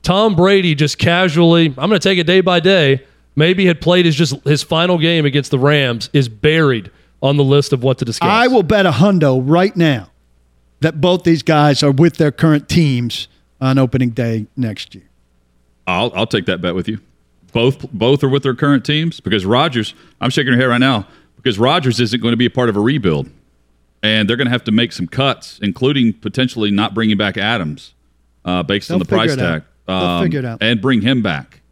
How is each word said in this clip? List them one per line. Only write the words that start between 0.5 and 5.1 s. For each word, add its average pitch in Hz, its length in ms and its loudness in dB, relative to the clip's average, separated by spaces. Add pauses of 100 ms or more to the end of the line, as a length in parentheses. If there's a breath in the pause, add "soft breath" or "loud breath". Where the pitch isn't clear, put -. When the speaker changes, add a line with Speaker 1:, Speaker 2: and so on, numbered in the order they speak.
Speaker 1:
just 143 220 -2
casually, 170 680 4
I'm 135 80 -4
gonna 170 240 0
take 190 180 0
it 170 100 -2
day 185 140 4
by 180 180 2
day, 151 460 2 (300 soft breath)
maybe 180 300 2
had 175 160 2
played 180 240 2
his, 160 100 2
just 139 200 0 (100)
his 143 180 0
final 170 340 0
game 160 280 0